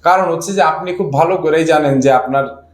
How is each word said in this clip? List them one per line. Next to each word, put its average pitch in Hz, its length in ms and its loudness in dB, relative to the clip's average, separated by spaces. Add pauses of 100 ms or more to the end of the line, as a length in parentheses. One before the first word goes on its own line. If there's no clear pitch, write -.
কারণ 175 320 2
হচ্ছে 170 180 -8
যে 190 100 0
আপনি 175 300 -2
খুব 175 200 -6
ভালো 170 240 2
করেই 160 280 0
জানেন 147 360 2
যে 135 120 4
আপনার 131 320 0 (300)